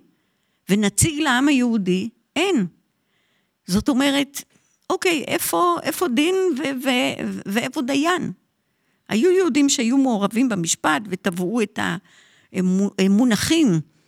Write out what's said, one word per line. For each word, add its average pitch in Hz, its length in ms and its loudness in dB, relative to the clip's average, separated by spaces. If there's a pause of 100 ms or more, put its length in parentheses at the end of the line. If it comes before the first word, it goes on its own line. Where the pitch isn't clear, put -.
(680)
ונציג 214 500 0
לעם 269 280 2
היהודי 226 640 0 (260)
אין. 302 320 0 (1000)
זאת 202 220 0
אומרת, 277 540 0 (460)
אוקיי, 359 380 -2
איפה, 349 560 0
איפה 339 240 -4
דין 294 280 0 (220)
ו-, 277 260 -6
ו-, 254 640 -2
ואיפה 240 360 -4
דיין? 277 500 -2 (800)
היו 269 220 2
יהודים 302 380 2
שהיו 240 280 0
מעורבים 233 520 2
במשפט 214 600 -2
ותבעו 185 520 -2
את 208 180 -6 (760)
המונחים, 196 1120 2 (400)